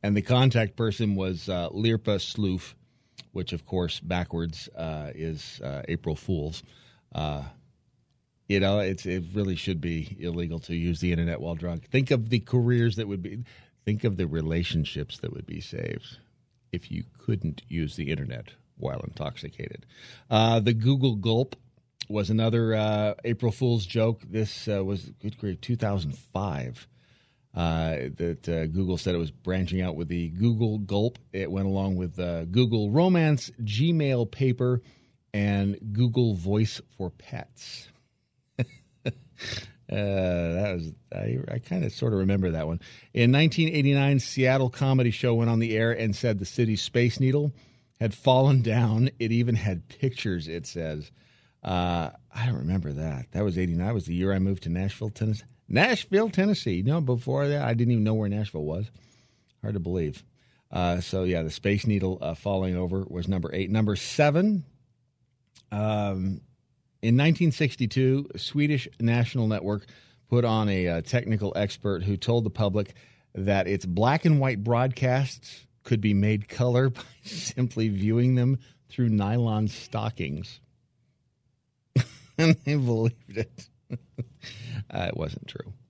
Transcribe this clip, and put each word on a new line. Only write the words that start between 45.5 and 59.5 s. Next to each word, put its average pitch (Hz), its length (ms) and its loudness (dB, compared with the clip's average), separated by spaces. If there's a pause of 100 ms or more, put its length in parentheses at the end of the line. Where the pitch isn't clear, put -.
the 113 180 0
air 113 160 2
and 110 200 -2
said 110 240 0
the 95 80 -4
city's 110 360 0
Space 120 400 2
Needle 139 320 2 (460)
had 110 140 0
fallen 135 480 6
down. 117 560 4
It 113 140 0
even 117 240 2
had 92 320 -2
pictures, 95 600 -4
it 82 180 -8
says. 78 420 -6 (540)
Uh, 87 460 -2 (260)
I 117 100 -2
don't 120 120 0
remember 80 340 -2
that. 71 400 -6
That 101 140 -2
was 90 120 -2
eighty-nine. 90 300 0
That 113 60 -2
was 92 140 -4
the 82 60 -4
year 95 200 0
I 95 60 0
moved 95 240 0
to 82 60 -6
Nashville, 95 400 -4
Tennessee. 110 360 -4 (240)
Nashville, 214 600 2
Tennessee. 185 520 0
No, 143 180 0
before 131 500 -2
that, 147 120 0
I 117 120 0
didn't 117 180 2
even 113 120 2
know 110 100 2
where 107 160 0
Nashville 101 340 -4
was. 85 260 -4 (720)